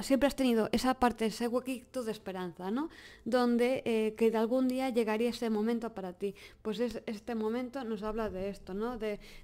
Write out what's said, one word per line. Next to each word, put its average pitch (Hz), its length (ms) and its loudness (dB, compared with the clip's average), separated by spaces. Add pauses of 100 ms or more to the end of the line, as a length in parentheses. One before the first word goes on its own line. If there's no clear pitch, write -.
siempre 269 240 4
has 262 100 0
tenido 240 360 4
esa 247 200 4
parte, 240 320 2
ese 226 240 -2
huequito 247 560 -4
de 220 80 -4
esperanza, 180 580 -8
¿no? 285 200 -2 (340)
Donde, 240 640 4
eh, 220 320 0
que 226 120 6
de 226 60 2
algún 247 320 2
día 262 220 0
llegaría 220 400 2
ese 233 180 -2
momento 226 460 0
para 185 180 -6
ti. 196 220 -6 (260)
Pues 214 200 -4
es, 233 260 -2
este 226 280 -6
momento 240 500 -2
nos 220 180 -4
habla 214 260 -2
de 185 220 -4
esto, 190 240 -10
¿no? 226 240 -4
De, 208 220 -4 (240)